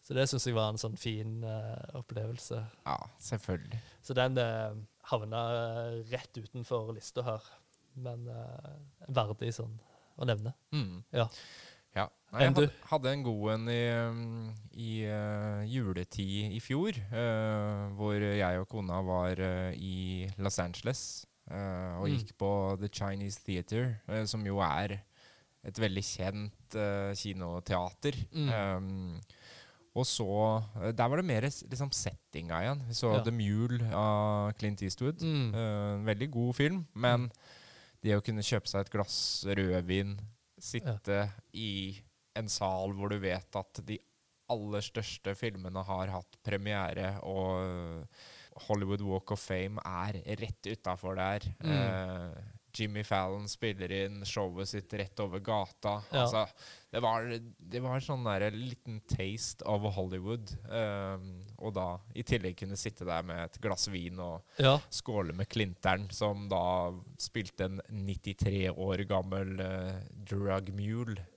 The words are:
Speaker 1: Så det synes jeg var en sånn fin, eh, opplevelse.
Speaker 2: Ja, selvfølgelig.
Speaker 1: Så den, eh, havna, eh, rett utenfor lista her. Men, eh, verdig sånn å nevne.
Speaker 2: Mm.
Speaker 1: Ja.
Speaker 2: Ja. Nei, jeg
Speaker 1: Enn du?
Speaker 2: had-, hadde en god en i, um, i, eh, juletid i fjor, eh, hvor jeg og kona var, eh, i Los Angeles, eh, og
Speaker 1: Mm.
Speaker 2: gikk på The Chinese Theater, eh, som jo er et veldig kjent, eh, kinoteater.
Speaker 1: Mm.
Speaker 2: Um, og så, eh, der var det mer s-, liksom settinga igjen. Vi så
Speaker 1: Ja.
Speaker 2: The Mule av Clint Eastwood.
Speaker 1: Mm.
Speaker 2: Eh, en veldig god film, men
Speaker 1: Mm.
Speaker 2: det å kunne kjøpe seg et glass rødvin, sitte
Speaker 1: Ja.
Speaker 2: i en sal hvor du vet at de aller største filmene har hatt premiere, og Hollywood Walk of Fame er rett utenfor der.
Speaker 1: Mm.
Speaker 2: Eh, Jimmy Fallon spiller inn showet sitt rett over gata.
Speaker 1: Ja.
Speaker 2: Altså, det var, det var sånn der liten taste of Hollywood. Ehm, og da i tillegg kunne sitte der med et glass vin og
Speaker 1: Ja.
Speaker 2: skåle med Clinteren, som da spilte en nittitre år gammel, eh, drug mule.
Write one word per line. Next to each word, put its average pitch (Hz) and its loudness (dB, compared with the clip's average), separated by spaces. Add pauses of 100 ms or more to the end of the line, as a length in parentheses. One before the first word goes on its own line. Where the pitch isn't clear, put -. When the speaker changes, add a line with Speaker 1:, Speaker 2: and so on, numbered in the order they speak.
Speaker 1:
Så - -8
det 131 6
synes 127 2
jeg 123 2
var 110 6
en 110 -2
sånn 110 -4
fin, 110 -2
eh, 110 -4 (180)
opplevelse. 117 -4 (180)
Speaker 2:
Ja, - 0 (240)
selvfølgelig. 104 -4 (240)
Speaker 1:
Så - -8
den, 127 4
eh, 110 0 (320)
havna, 117 -2
eh, 117 -6
rett - -6
utenfor 117 -4
lista 113 -6
her. 110 -2 (540)
Men, 120 -8
eh, 123 -12
verdig 117 2
sånn 110 -6 (400)
å 123 -2
nevne. 110 2 (200)
Speaker 2:
Mm. 98 -4
Speaker 1:
Ja. 117 2 (680)
Speaker 2:
Ja. 98 0 (240)
Nei, 113 0
jeg 135 10
Speaker 1:
Enn 135 6
du? 143 8
Speaker 2:
had-, 143 6 (180)
hadde 139 4
en 143 0
god 107 2
en 113 0
i, 120 2
um, 117 -2 (180)
i, 113 -4
eh, 104 0
juletid 101 0
i 113 -2
fjor, 156 0 (240)
eh, 107 2
hvor 104 2
jeg 101 4
og 95 -4
kona 95 0
var, 92 4
eh, 92 2
i 92 -2
Los 98 0
Angeles, - -4 (240)
eh, - -8 (440)
og 98 0
Speaker 1:
Mm. 95 4
Speaker 2:
gikk - -6
på 98 2
The 101 -2
Chinese 98 -4
Theater, 110 0
eh, 110 0
som 107 -2
jo 98 2
er 98 2 (600)
et 92 -10
veldig 98 2
kjent, 104 -4
eh, 101 0
kinoteater. 92 -2 (180)
Speaker 1:
Mm. 113 2
Speaker 2:
Um, 92 -4 (760)
og 127 4
så, 110 4 (220)
eh, 110 0
der 120 4
var 139 2
det 185 2
mer 117 2
s-, 139 -2
liksom 135 -2
settinga - -2
igjen. 135 0
Vi 117 -4
så 113 6
Speaker 1:
Ja. 104 6
Speaker 2:
The 113 4
Mule 113 4
av 104 4
Clint 104 0
Eastwood. 127 0
Speaker 1:
Mm. 147 2
Speaker 2:
Eh, 104 2
en 104 -2
veldig 110 2
god 120 2
film, 160 4
men 120 6
Speaker 1:
Mm. 110 -8 (720)
Speaker 2:
det 107 6
å 101 6
kunne 110 0
kjøpe - 2
seg 98 2
et - -4
glass - 0
rødvin, 95 4 (400)
sitte 117 -4
Speaker 1:
Ja. 101 4 (260)
Speaker 2:
i 98 -4 (380)
en 110 -4
sal 95 2
hvor 98 -2
du 104 0
vet 92 -2
at - -6
de 107 -4 (500)
aller 104 0
største - -4
filmene 95 -4
har 95 0
hatt 92 -6
premiere, 98 0
og 92 0 (600)
Hollywood 101 2
Walk 95 0
of 101 -2
Fame 95 -2
er 92 -4 (240)
rett - -8
utenfor 95 -4
der. 98 2 (220)
Speaker 1:
Mm. - 0
Speaker 2:
Eh, 92 0 (320)
Jimmy 104 -2
Fallon 98 0
spiller 95 -2
inn 98 -2
showet 95 -2
sitt 98 -6
rett 98 -4
over 101 -2
gata. 104 -2 (100)
Speaker 1:
Ja. 131 4
Speaker 2:
Altså, 110 4 (440)
det - 2
var, 113 4 (440)
det 123 -2
var 127 0
sånn 135 -2
der 104 2
liten 120 -6
taste - -2
of 104 4 (100)
Hollywood. 95 -2 (180)
Ehm, 98 -4 (180)
og 104 -4
da 92 -2 (160)
i 110 -6
tillegg 92 0
kunne 98 -6
sitte - -6
der 85 0
med 85 -4
et - -8
glass 104 -2
vin 90 -4
og 87 -6 (140)
Speaker 1:
Ja. 139 8 (120)
Speaker 2:
skåle 95 -2
med 95 0
Clinteren, 95 2
som 101 0
da 90 2 (260)
spilte - -4
en 95 -4 (100)
nittitre 98 0
år 95 0
gammel, 95 0
eh, 95 -4 (240)
drug 98 0
mule. 107 -2 (180)